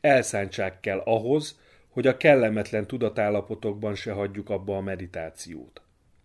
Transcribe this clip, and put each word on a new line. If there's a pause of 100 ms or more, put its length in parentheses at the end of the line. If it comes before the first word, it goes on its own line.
elszántság
kell
ahhoz, (280)
hogy
a
kellemetlen
tudatállapotokban
se
hagyjuk
abba
a
meditációt. (420)